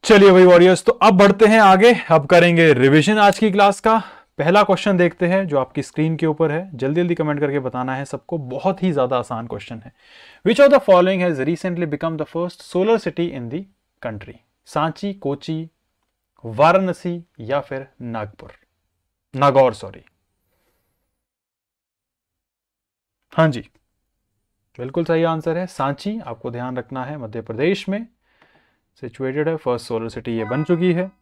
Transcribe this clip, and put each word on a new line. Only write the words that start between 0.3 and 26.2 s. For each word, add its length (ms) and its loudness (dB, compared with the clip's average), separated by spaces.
भाई 120 8
वॉरियर्स, 400 6
तो 80 2
अब 220 2
बढ़ते 320 4
हैं 140 4
आगे, 340 6
अब 160 2
करेंगे 460 4
रिवीजन 460 4
आज 200 4
की 120 2
क्लास 300 2
का। 220 0
पहला 240 2
क्वेश्चन 340 0
देखते 300 0
हैं 200 -2
जो 120 -2
आपकी 240 -4
स्क्रीन 340 -4
के 100 -4
ऊपर 260 -2
है, 220 -8
जल्दी 260 -4
जल्दी 140 -2
कमेंट 260 -4
करके 180 -2
बताना 360 -6
है 100 -10
सबको, 340 -12
बहुत 440 -6
ही 100 -2
ज़्यादा 260 -2
आसान 280 -8
क्वेश्चन 320 -14
है। 140 -20
Which 180 4
of 100 6
the 140 2
following 400 2
has 200 -4
recently 460 -6
become 240 -6
the 80 -8
first 360 -10
solar 260 0
city 360 -6
in 160 -12
the 120 -10
country? 320 -14
सांची, 460 -6
कोची, 580 -10
वाराणसी 800 -2
या 200 -6
फिर 260 -14
नागपुर, 500 -14
नागौर, 380 2
सॉरी। 300 -18
हाँ 160 2
जी, 120 -6
बिल्कुल 260 -6
सही 200 -2
आंसर 340 -4
है 80 -8
सांची, 540 -8